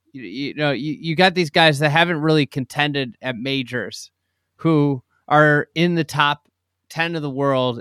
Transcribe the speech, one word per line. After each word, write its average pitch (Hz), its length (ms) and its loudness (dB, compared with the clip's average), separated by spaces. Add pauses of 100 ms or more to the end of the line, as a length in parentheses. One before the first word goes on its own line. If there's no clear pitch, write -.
(120)
y-, 131 100 -16
you 117 320 -8
know, 147 180 -2
you, 143 260 -6
you 160 160 -4
got 180 220 2
these 175 140 -2
guys 160 280 4
that 147 120 2
haven't 165 320 2
really 156 240 4
contended 139 760 -4
at 123 140 -6
majors 123 760 -6 (460)
who 143 440 2 (280)
are 151 480 4
in 175 180 2
the 165 80 0
top 147 460 -2 (400)
ten 165 260 -4
of 160 80 -6
the 147 80 -6
world 131 500 0